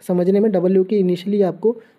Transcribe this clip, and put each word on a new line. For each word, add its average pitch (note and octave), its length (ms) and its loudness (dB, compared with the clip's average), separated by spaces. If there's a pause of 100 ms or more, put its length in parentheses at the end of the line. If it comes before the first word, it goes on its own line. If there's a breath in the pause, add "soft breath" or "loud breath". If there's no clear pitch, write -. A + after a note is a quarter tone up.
समझने F#3 320 0
में A3 120 2
डबल F#3 240 0
यू F#3+ 80 4
की G3 200 0
initially F3+ 400 -2
आपको G#3+ 340 -2 (220 loud breath)